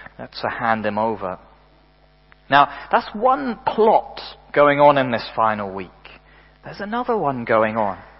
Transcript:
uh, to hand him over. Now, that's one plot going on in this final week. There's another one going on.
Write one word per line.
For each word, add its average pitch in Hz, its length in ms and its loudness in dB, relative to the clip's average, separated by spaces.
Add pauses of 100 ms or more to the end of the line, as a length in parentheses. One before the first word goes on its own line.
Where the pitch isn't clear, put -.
(200)
uh, 127 80 -14
to - 220 -10
hand 113 360 -2
him 104 140 -2
over. 98 400 -4 (1120)
Now, 139 180 6 (220)
that's - 240 0
one 254 500 0
plot - 560 0 (320)
going 143 260 4
on 147 200 6
in 131 120 0
this 110 240 -4
final 107 380 0
week. 95 160 -10 (760)
There's 160 180 -14
another 226 360 -4
one 139 280 -2
going 110 320 2
on. 101 200 -2 (220)